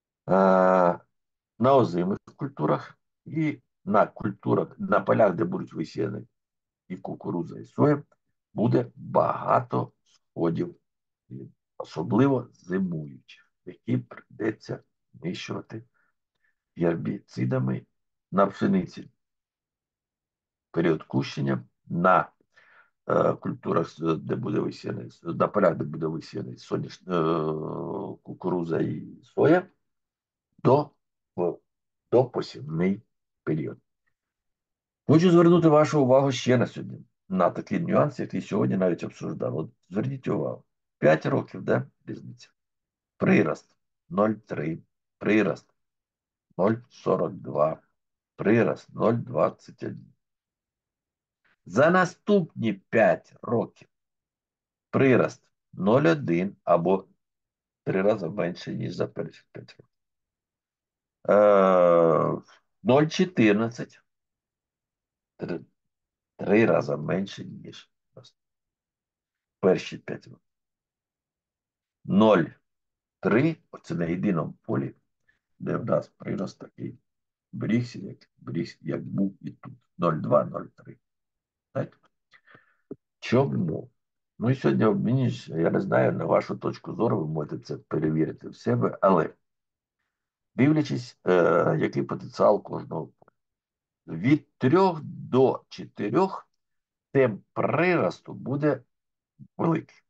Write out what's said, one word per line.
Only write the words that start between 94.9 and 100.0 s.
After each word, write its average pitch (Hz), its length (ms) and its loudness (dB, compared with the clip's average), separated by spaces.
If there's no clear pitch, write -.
до - 680 0
чотирьох - 800 -4
темп 127 320 2
приросту 143 800 0
буде 135 500 -2
великий. 151 400 -2